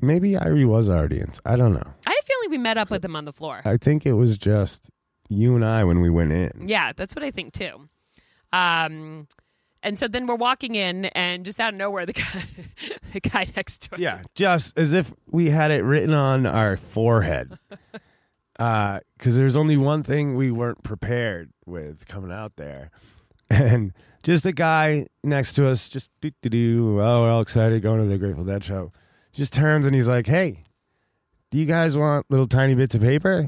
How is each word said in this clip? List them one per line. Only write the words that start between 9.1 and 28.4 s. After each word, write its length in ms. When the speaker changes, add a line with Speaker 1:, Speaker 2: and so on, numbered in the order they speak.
Speaker 2:
and 160
so 80
then 180
we're 100
walking 400
in, 320
and 380
just 140
out 140
of 40
nowhere, 280
the 80
guy, 300
<laughs> 400
the 60
guy 260
next 280
to 120
us. 40
Speaker 1:
Yeah, 220
just 420
as 160
if 200
we 180
had 220
it 120
written 300
on 320
our 320
forehead. 800
Speaker 2:
<laughs> 300
Speaker 1:
Uh, 400
'cause 200
there's 180
only 220
one 260
thing 320
we 160
weren't 320
prepared 640
with 420
coming 220
out 280
there. 340
<laughs> 280
And 440
just 220
the 80
guy 560
next 300
to 120
us, 220
just 220
doo-doo-doo, 800
oh, 200
we're 100
all 80
excited, 420
going 200
to 40
the 120
Grateful 260